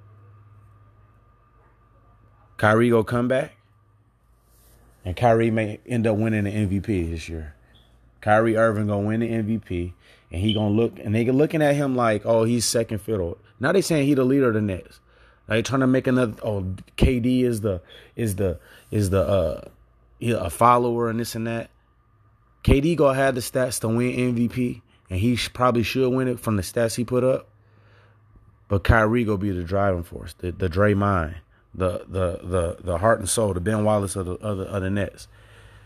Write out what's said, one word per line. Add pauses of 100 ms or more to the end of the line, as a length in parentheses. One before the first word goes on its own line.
(2500)
Kyrie
go
come
back, (1500)
and
Kyrie
may
end
up
winning
the
M
V
P
this
year. (680)
Kyrie
Irving
gonna
win
the
M
V
P, (380)
and
he
gonna
look,
and
they
looking
at
him
like,
"Oh,
he's
second
fiddle." (220)
Now
they
saying
he
the
leader
of
the
Nets. (480)
They
trying
to
make
another, (100)
"Oh, (300)
K
D
is
the, (340)
is
the, (300)
is
the,
uh, (580)
he
a
follower
and
this
and
that." (920)
K
D
gonna
have
the
stats
to
win
M
V
P, (280)
and
he
sh-,
probably
should
win
it
from
the
stats
he
put
up. (1160)
But
Kyrie
gonna
be
the
driving
force,
the,
the
Draymond, (400)
the,
the,
the,
the
heart
and
soul,
the
Ben
Wallace
of
the,
of
the,
of
the
Nets. (580)